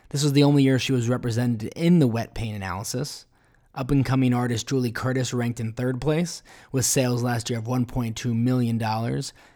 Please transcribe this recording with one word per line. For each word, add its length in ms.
this 120
was 120
the 80
only 200
year 160
she 140
was 160
represented 680
in 260
the 60
wet 280
paint 220
analysis. 680
Up-and-coming 600
artist 320
Julie 240
Curtis 420
ranked 280
in 120
third 300
place, 400
with 140
sales 380
last 260
year 120
of 60
one 200
point 280
two 200
million 420
dollars. 560